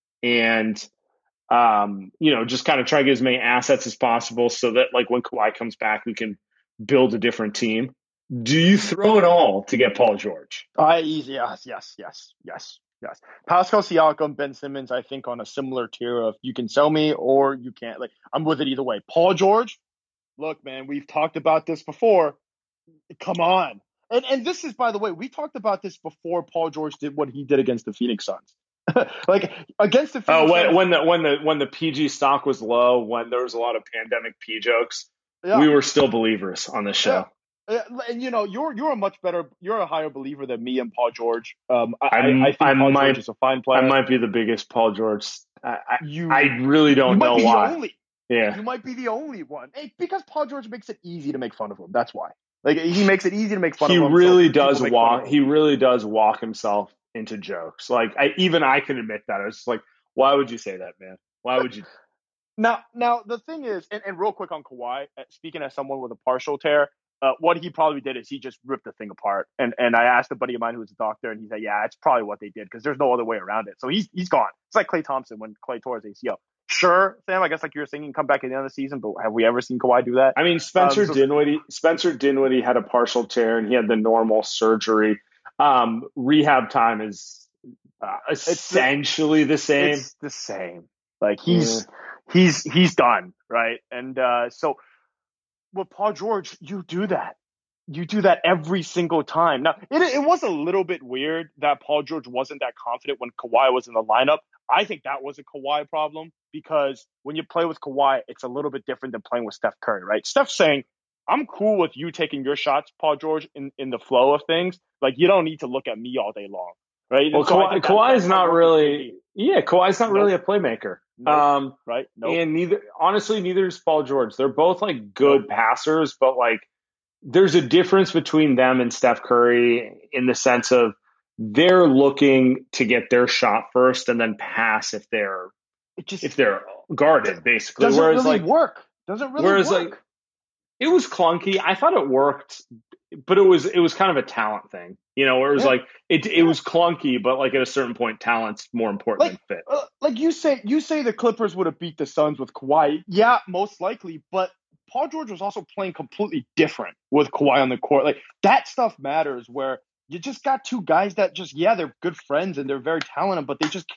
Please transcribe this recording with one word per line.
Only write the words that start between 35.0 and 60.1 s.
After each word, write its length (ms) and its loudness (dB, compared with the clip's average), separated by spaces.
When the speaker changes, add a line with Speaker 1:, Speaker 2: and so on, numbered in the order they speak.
Speaker 2:
Yeah. 140 2
Speaker 1:
we 80 6
were 140 6
still 260 2
believers 640 -2
on 160 -6
this 100 -4
show. 160 0
Speaker 2:
Yeah. 120 0
Yeah, 140 -4
and, 120 -6
you 100 -6
know, 120 -2
you're, 320 -6
you're 160 -2
a 60 -2
much 240 -6
better, 240 -4
you're 160 -6
a 80 -2
higher 240 -4
believer 360 -10
than 160 0
me 180 -2
and 120 -4
Paul 200 0
George. 440 -4
Um, 320 2
I, 60 0
Speaker 1:
I'm, 260 4
Speaker 2:
I, 40 6
I 20 6
think 120 0
Speaker 1:
I 120 6
Speaker 2:
Paul 180 4
Speaker 1:
might, 140 4
Speaker 2:
George 140 4
is 100 -14
a 60 -8
fine 260 0
player. 200 2
Speaker 1:
I 60 4
might 200 2
be 100 2
the 100 0
biggest 420 -2
Paul 240 2
George. 360 -4
I, 140 -6
I, 160 -2
Speaker 2:
You, 280 -8
Speaker 1:
I 100 4
really 360 6
don't 180 4
Speaker 2:
you 60 6
might 80 4
Speaker 1:
know 100 4
Speaker 2:
be 60 4
Speaker 1:
why. 260 6
Speaker 2:
the 60 -6
only. 220 -10
Speaker 1:
Yeah. 300 0
Speaker 2:
You 60 -12
might 200 -8
be 120 -12
the 140 -6
only 340 -10
one. 300 -16
Hey, 240 -16
because 260 -6
Paul 240 -6
George 200 -12
makes 220 -16
it 140 -12
easy 280 -10
to 60 -6
make 160 -8
fun 180 -10
of 60 -16
him. 140 -20
That's 220 -2
why. 180 -12
Like, 140 2
he 280 0
makes 200 2
it 80 -2
easy 220 -4
to 40 -4
make 180 -4
fun 120 0
Speaker 1:
He 80 4
Speaker 2:
of 60 4
him, 80 2
so 40 4
Speaker 1:
really 340 8
Speaker 2:
people 180 4
Speaker 1:
does 140 2
Speaker 2:
make 100 0
fun 100 4
Speaker 1:
walk, 200 4
Speaker 2:
of 60 -12
him. 60 -6
Speaker 1:
he 60 6
really 380 4
does 260 4
walk 380 0
himself 520 -4
into 220 -12
jokes. 520 -12
Like, 280 0
I, 200 0
even 260 2
I 180 2
can 160 -6
admit 300 -8
that. 120 -6
I 60 -6
was 120 -10
just 100 -14
like, 140 -4